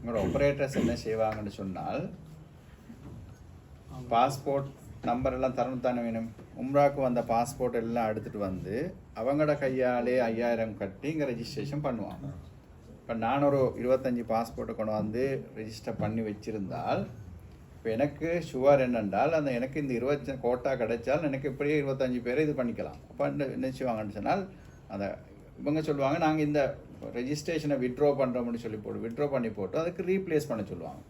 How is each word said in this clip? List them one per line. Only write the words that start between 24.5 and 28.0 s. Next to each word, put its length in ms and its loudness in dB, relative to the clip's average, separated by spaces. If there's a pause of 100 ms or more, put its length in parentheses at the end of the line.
அந்த 300 -4 (420)
இவங்க 220 0
சொல்லுவாங்க, 360 2
"நாங்க 240 4
இந்த 340 4 (380)
ரெஜிஸ்ட்ரேஷனை 680 -2
வித்ட்ரா 400 4